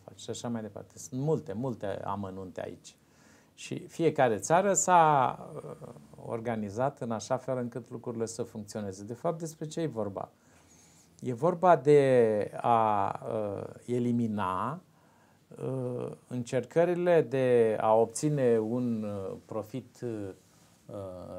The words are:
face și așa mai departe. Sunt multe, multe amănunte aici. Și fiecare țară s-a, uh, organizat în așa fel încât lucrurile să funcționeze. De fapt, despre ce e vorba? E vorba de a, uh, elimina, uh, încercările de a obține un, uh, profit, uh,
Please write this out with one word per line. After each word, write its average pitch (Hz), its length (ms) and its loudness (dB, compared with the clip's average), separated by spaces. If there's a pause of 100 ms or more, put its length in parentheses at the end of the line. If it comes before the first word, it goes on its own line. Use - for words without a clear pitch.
face - 180 -20
și - 80 -10
așa 117 180 -8
mai 117 140 -6
departe. 107 360 -14
Sunt - 220 -10
multe, 143 320 -2
multe 110 340 -6 (180)
amănunte 95 580 -8
aici. - 340 -14 (580)
Și - 320 -12
fiecare 143 520 2
țară 185 360 2
s-a, 156 640 4 (160)
uh, - 340 -12 (380)
organizat 113 720 -4
în 120 100 -6
așa 113 260 -4
fel 131 200 -4
încât 120 340 -8
lucrurile 117 360 -6
să 110 160 -6
funcționeze. 101 600 -10
De 117 100 -10
fapt, 165 240 -4
despre 160 280 -10
ce 156 140 -8
e 160 60 0
vorba? 107 440 -6 (880)
E 123 120 -4
vorba 170 440 4
de 131 800 6
a, 110 640 2 (120)
uh, 104 320 -4 (220)
elimina, 117 960 -2 (840)
uh, 127 500 -6 (160)
încercările 165 960 2
de 123 580 4
a 110 140 4
obține 117 640 4
un, 117 440 -2
uh, 98 420 -8
profit, 110 580 -10
uh, 107 320 -6 (1040)